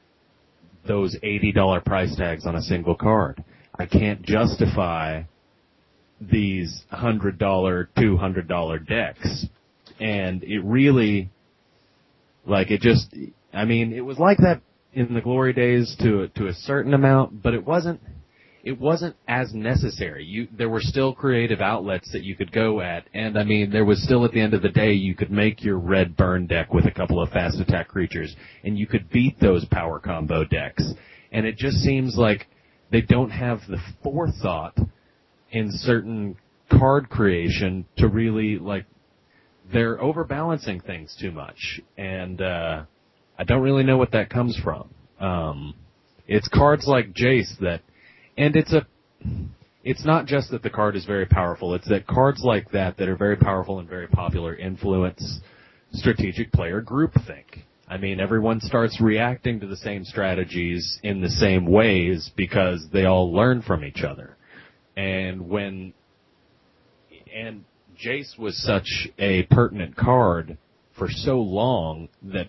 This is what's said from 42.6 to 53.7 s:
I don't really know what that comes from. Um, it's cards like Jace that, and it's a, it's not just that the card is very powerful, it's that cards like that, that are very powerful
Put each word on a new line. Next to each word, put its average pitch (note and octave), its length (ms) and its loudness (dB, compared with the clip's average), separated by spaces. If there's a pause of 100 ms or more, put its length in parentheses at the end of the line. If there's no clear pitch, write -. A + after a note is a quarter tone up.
I F#2 60 -6
don't C3 180 4
really C3+ 220 4
know C3 120 6
what B2+ 140 4
that G#2+ 180 2
comes A#2+ 340 -2
from. - 280 -6 (300)
Um, D#2 540 -4 (520)
it's G#2+ 220 0
cards D3 400 4
like A#2+ 260 2
Jace B2 460 2
that, F2 200 -2 (560)
and D3 200 2
it's D#3 160 2
a, D#3 120 4 (1000)
it's B2+ 200 -4
not D#3 220 2
just C#3 240 -2
that A#2+ 140 -8
the A2 60 -2
card G#2 260 0
is F2+ 100 -4
very G2 180 0
powerful, F2+ 500 0
it's - 140 -6
that G2 200 0
cards C3 340 2
like A2+ 300 0
that, F#2+ 240 -2
that F#2+ 120 -2
are F#2 80 -2
very G2+ 200 0
powerful F#2+ 420 2